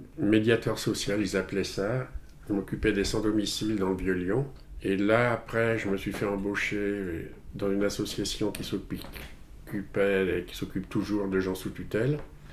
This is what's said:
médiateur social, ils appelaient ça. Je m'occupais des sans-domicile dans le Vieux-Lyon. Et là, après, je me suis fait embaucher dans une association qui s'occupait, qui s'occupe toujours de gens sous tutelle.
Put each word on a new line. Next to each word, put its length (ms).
médiateur 600
social, 440
ils 160
appelaient 260
ça. 420
Je 60
m'occupais 400
des 120
sans-domicile 720
dans 120
le 80
Vieux-Lyon. 500
Et 160
là, 340
après, 460
je 100
me 80
suis 160
fait 140
embaucher 1040
dans 180
une 120
association 680
qui 120
s'occupait, 1800
qui 80
s'occupe 360
toujours 360
de 140
gens 140
sous 160
tutelle. 480